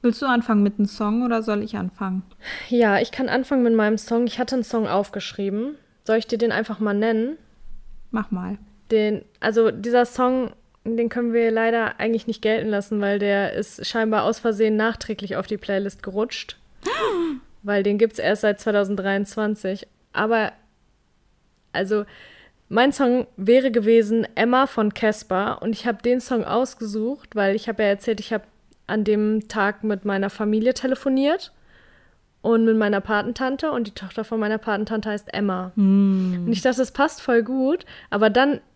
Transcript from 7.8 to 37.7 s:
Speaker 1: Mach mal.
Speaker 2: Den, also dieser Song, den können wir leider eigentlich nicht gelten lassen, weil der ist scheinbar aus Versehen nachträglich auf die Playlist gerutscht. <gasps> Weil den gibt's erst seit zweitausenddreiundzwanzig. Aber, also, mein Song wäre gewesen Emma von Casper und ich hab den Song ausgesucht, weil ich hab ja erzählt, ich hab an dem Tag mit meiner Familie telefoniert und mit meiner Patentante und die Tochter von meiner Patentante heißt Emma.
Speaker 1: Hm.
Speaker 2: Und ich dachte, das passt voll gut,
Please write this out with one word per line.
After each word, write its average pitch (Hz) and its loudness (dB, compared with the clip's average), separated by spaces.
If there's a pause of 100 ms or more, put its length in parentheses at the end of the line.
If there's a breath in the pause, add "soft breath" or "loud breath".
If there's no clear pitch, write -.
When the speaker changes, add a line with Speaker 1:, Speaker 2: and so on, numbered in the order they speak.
Speaker 1:
Mach 220 -4
mal. 185 -6 (320)
Speaker 2:
Den, 214 2 (160)
also 220 2
dieser 240 2
Song, 254 -2 (320)
den 233 -2
können 240 -4
wir 233 4
leider 226 0
eigentlich 226 -2
nicht 226 -6
gelten 220 0
lassen, 208 -2
weil 202 0
der 202 0
ist - -6
scheinbar 220 0
aus 220 0
Versehen 214 2
nachträglich 214 -4
auf 190 -4
die 208 -6
Playlist 202 -4
gerutscht. - -6 (240)
<gasps> 370 -4
Weil 202 0
den 202 0
gibt's 220 2
erst 202 0
seit 208 0
zweitausenddreiundzwanzig. 202 -2 (280)
Aber, 220 0 (1200)
also, 208 0 (640 loud breath)
mein 254 4
Song 247 2 (100)
wäre 240 4
gewesen 226 4
Emma 247 4
von 214 0
Casper 208 -2
und 220 -4
ich - -6
hab - -2
den 247 2
Song 233 -2
ausgesucht, 226 -4
weil 196 2
ich 214 -4
hab 214 -6
ja 220 2
erzählt, 202 0
ich 208 -8
hab 214 -4 (400)
an 214 0
dem 214 2
Tag 208 -2
mit 208 -4
meiner 196 -2
Familie 214 0
telefoniert 269 0 (880 soft breath)
und 226 4
mit 226 6
meiner 208 2
Patentante 254 -2
und 240 -2
die 202 -16
Tochter 190 -8
von 220 -4
meiner 214 0
Patentante 214 -4
heißt 208 -8
Emma. 185 -2
Speaker 1:
Hm. 190 4
Speaker 2:
Und 233 0
ich 190 -2
dachte, 254 2
das 254 0
passt 294 0
voll 233 4
gut, 262 0 (240 loud breath)